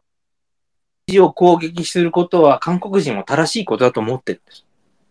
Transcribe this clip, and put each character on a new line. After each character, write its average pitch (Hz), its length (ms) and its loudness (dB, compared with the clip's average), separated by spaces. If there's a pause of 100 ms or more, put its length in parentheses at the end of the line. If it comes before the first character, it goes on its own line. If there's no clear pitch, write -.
(1200)
を 165 120 4
攻 175 240 4
撃 165 280 -8
す - 140 -4
る 170 120 0
こ 175 140 0
と 175 180 2
は 139 160 4
韓 180 200 -4
国 196 220 -2
人 139 140 -4
も 98 80 -8
正 156 360 -2
し - 20 -4
い 185 40 -10
こ 110 120 -4
と 127 80 0
だ 127 80 2
と 113 80 -4
思 117 140 -4
っ 127 80 -14
て 92 100 -6
る - 80 -14
ん - 40 -20
で - 60 -20
す。 - 140 -20 (460)